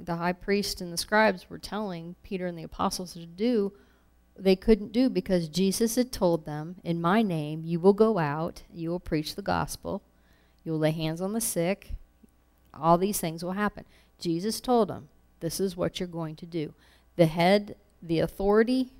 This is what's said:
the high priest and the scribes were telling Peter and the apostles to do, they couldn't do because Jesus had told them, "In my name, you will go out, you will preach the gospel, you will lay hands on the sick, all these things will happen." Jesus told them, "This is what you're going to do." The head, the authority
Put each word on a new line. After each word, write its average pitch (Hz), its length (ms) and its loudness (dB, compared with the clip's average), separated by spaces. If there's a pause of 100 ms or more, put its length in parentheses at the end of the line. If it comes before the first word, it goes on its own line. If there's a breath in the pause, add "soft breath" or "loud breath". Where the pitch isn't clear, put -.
the 170 140 -6
high 170 160 -2
priest 202 480 -2
and 180 100 -8
the 170 60 -8
scribes 208 540 2
were 170 80 -14
telling 175 640 -8
Peter 185 240 -8
and 175 100 -6
the 165 60 -14
apostles 185 500 -6
to 170 140 -14
do, 202 480 0 (600 soft breath)
they 190 220 4
couldn't 208 360 4
do 247 180 4
because 180 400 0
Jesus 190 460 2
had 247 140 0
told 170 360 0
them, 156 360 -8
"In 170 160 -2
my 170 220 4
name, 160 460 -2
you 170 120 -2
will 185 140 8
go 220 240 4
out, 156 460 -2 (100)
you 165 160 -8
will 175 100 -4
preach 156 360 -4
the 202 80 -10
gospel, 151 600 -4 (640 soft breath)
you 160 80 -6
will 156 60 -2
lay 156 120 2
hands 160 300 -4
on 196 140 -6
the 226 60 -2
sick, 180 560 -4 (760)
all 165 240 4
these 196 240 0
things 165 240 -6
will 175 80 -6
happen." 202 320 -4 (340 soft breath)
Jesus 180 400 -4
told 233 300 2
them, 131 220 -12 (300)
"This 165 200 -6
is 185 160 -2
what 175 240 -2
you're 185 60 -4
going 165 300 -8
to 180 100 -16
do." 165 260 -6 (440 soft breath)
The 170 100 8
head, 185 500 4 (260)
the 160 180 0
authority 220 800 2